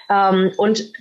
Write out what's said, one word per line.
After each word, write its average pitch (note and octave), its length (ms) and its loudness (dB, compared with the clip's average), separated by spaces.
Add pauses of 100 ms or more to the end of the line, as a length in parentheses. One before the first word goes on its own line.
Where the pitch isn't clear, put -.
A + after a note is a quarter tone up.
(100)
ähm, F#3+ 480 2
und G#3+ 420 -2